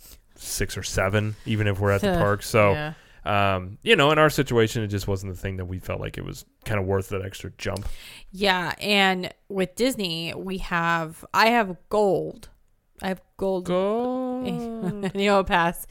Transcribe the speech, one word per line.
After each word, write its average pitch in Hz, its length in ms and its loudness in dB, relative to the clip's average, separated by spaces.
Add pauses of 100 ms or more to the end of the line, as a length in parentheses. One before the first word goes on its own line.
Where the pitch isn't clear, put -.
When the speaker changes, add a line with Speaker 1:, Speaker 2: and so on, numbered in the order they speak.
(380)
Speaker 1:
six - 400 -6
or 95 60 -6
seven, 104 520 0 (100)
even 107 220 0
if 98 120 0
we're 101 120 4
at 98 100 2
the 202 120 2
Speaker 2:
<laughs> 175 60 2
Speaker 1:
park. 104 240 2
So, 104 300 4
Speaker 2:
Yeah. 151 200 -4 (600)
Speaker 1:
um, 92 280 -8
you 220 120 4
know, 147 160 6
in 156 80 6
our 156 100 8
situation, 117 540 2
it 107 40 -2
just 101 200 -2
wasn't 98 260 -4
the 87 60 -12
thing 95 180 -6
that 92 80 -8
we 92 140 -8
felt 92 220 -8
like 104 160 -8
it 95 80 -8
was - 200 -12 (200)
kinda 104 160 -2
worth 95 280 0
that 98 140 -4
extra 95 340 -10
jump. 98 300 -6 (440)
Speaker 2:
Yeah, 185 500 0
and 190 520 2 (160)
with 190 260 -2
Disney, 190 580 -2
we 185 260 -8
have, 170 640 -2 (100)
I 214 140 4
have 220 300 2 (120)
gold. 190 600 0 (520)
I 190 80 -4
have 185 120 -6 (160)
gold 190 280 -2
Speaker 1:
Gold. 247 840 -2
Speaker 2:
<laughs> 220 640 -6
annual 202 300 4
pass, 175 480 0